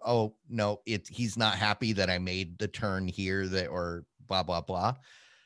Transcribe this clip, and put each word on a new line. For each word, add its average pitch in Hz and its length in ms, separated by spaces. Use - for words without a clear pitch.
"Oh, 110 300
no, 104 360
it, 107 220
he's 110 300
not 110 180
happy 104 380
that 95 160
I 90 100
made 90 400
the 104 80
turn 95 400
here," 95 400
that, 92 200
or 87 380
blah, 92 160
blah, 85 180
blah. 95 340